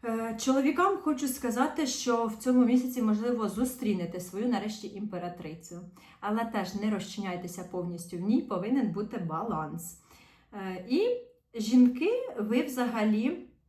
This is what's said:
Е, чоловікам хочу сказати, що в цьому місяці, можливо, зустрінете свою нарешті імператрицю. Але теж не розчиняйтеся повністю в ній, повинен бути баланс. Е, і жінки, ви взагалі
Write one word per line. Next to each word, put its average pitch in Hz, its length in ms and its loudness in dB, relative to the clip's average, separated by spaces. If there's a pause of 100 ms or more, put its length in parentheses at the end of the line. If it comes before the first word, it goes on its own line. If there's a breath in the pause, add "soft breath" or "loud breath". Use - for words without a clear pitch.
Е, 226 340 -2
чоловікам 294 580 4
хочу 294 300 0
сказати, 254 600 0
що 233 380 0
в 214 100 -2
цьому 247 300 4
місяці, 247 360 2
можливо, 220 480 2
зустрінете 185 720 -2
свою 208 280 -4
нарешті 214 400 -2
імператрицю. 175 920 -8 (400 loud breath)
Але 214 260 -2
теж 208 300 -4
не 208 140 0
розчиняйтеся 180 840 -6
повністю 175 460 -6
в 170 40 -4
ній, 220 200 4
повинен 208 500 0
бути 214 260 -4
баланс. 165 840 -6 (520 soft breath)
Е, 185 360 -8
і 370 180 4 (520)
жінки, 247 520 6 (280)
ви 226 240 2
взагалі 233 840 0 (240)